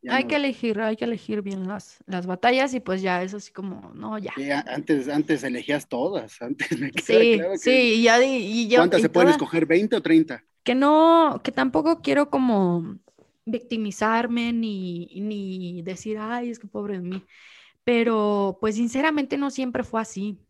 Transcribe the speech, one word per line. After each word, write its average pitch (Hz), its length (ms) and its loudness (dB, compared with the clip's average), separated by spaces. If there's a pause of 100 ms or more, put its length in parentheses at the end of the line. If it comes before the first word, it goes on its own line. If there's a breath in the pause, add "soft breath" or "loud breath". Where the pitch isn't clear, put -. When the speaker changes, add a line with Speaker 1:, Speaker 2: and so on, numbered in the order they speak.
Speaker 1:
ya 247 140 -4
Speaker 2:
Hay 262 80 2
Speaker 1:
no 247 40 -6
Speaker 2:
que 302 80 -2
Speaker 1:
va. - 20 2
Speaker 2:
elegir, 233 440 -2
hay 220 160 -2
que 247 80 -6
elegir 220 380 -6
bien 190 240 -8
las, - 400 -12
las 180 200 -6
batallas 247 460 2
y 254 60 -2
pues 190 220 -4
ya 180 220 0
es 190 100 -8
así 202 180 -14
como, 190 420 -12
no, 214 240 -10
ya. 196 180 -12
Speaker 1:
Sí, 139 160 -8
a-, 143 160 -2
antes, 135 400 -2
antes 147 360 -2
elegías 139 440 -4
todas, 131 540 -6
<laughs> - 0 -
antes 143 380 -6
me 139 140 -6
queda 226 320 4
Speaker 2:
Sí, - 20 6
Speaker 1:
claro 196 320 2
que 247 120 2
Speaker 2:
sí, 247 280 6
y 233 40 4
ya 233 160 8
di-, 262 80 6 (100)
y 220 320 -2
yo, 240 120 6
Speaker 1:
¿cuántas 175 200 4
Speaker 2:
y - 20 2
Speaker 1:
se - 60 2
pueden 175 200 6
Speaker 2:
todas - 0 -
Speaker 1:
escoger? 165 360 2
¿Veinte 196 300 2
o 196 80 0
treinta? 160 420 2 (180)
Speaker 2:
Que 247 120 0
no, 311 680 4
que 262 80 -2
tampoco 269 500 0
quiero 285 300 2
como 190 680 0 (480)
victimizarme 233 1080 -2
ni, 190 520 -4 (160)
ni 185 600 -8
decir, 190 340 -8
"Ay, 240 320 -6
es 226 100 -10
que 208 80 -20
pobre 202 280 -8
de 185 60 -6
mí". 185 220 -8 (640 soft breath)
Pero, 208 760 2
pues, 214 140 -2
sinceramente 277 640 0
no 277 140 -2
siempre 247 320 -4
fue 226 180 -4
así. 202 380 -8 (100)